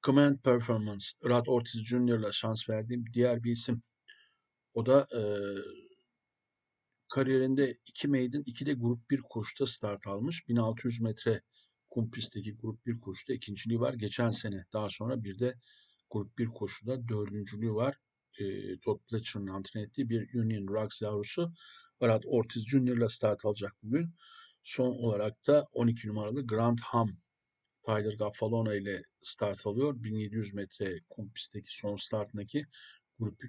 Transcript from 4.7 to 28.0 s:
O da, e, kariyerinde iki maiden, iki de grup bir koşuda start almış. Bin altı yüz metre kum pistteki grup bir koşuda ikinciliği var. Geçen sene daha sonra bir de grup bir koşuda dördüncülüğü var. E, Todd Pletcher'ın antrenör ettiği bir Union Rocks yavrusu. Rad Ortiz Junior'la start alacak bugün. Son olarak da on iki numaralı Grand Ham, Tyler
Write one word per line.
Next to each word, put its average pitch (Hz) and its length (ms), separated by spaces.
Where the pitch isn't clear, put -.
O 113 120
da, 135 300
e, 113 60
kariyerinde 131 760
iki - 220
maiden, 135 380
iki - 200
de 147 80
grup 120 360
bir 135 200
koşuda 117 380
start 101 400
almış. 123 400
Bin 120 80
altı 113 320
yüz 117 140
metre 110 400
kum 117 220
pistteki 107 440
grup 110 300
bir 117 140
koşuda 101 340
ikinciliği 113 460
var. 131 140
Geçen 113 360
sene 101 440
daha 107 160
sonra 117 340
bir 98 160
de 123 160
grup 104 280
bir 117 80
koşuda 117 640
dördüncülüğü 104 680
var. 123 220
E, 101 60
Todd - 200
Pletcher'ın 107 380
antrenör 98 380
ettiği 120 240
bir 113 300
Union 107 280
Rocks 104 340
yavrusu. 107 520
Rad 113 220
Ortiz 113 420
Junior'la 123 420
start 107 360
alacak 104 280
bugün. 156 260
Son 127 300
olarak 107 560
da 147 240
on 120 160
iki 117 200
numaralı 107 400
Grand 117 360
Ham, 113 340
Tyler 107 280